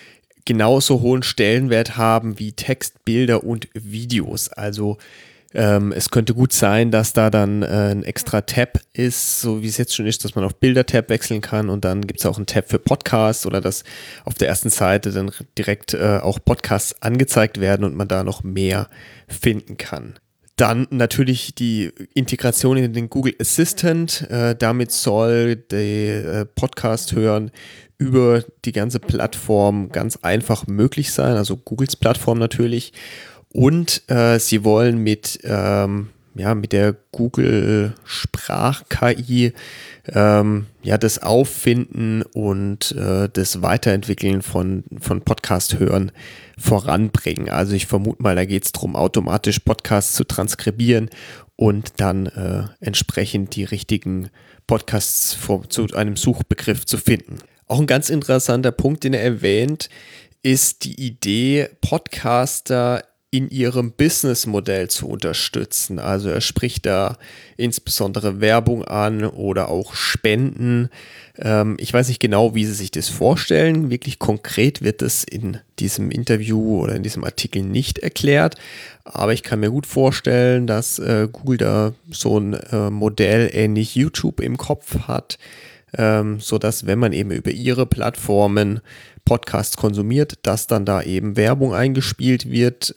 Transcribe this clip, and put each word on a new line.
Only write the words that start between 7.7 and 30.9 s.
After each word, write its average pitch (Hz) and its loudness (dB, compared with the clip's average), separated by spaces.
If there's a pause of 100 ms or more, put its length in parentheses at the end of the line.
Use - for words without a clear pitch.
extra - -2
Tab - 0 (120)
ist, - -2
so 110 -2
wie 113 -6
es 110 -4
jetzt - -2
schon 110 -4
ist, 110 -2
dass 104 -6
man 98 0
auf 98 -2
Bilder-Tab 127 4
wechseln 113 -2
kann 107 -2
und 98 -2
dann 98 0
gibt's 101 -6
auch 104 0
einen 104 -6
Tab - 0
für - 0
Podcasts - 0
oder 98 -2
dass - -4 (440)
auf - -8
der - 0
ersten 95 -2
Seite 101 4
dann 98 -4 (260)
direkt, - -4
äh, 101 2
auch 95 0
Podcasts - 0
angezeigt 113 0
werden 101 2
und 73 -4
man 98 -4
da 95 -2
noch 98 -6
mehr 95 -2 (360)
finden - -2
kann. - -12 (380)
Dann 117 2
natürlich 127 0
die 110 -2 (200)
Integration 127 0
in 123 0
den 117 -4
Google 131 -2
Assistant. 165 0
Äh, 117 0
damit 120 0
soll 117 2
die, 104 -2
äh, 104 -4
Podcast - -4
hören 107 0 (440)
über 123 4 (220)
die 113 -2
ganze 110 -2
Plattform 104 0
ganz 113 -4
einfach 107 0
möglich 120 0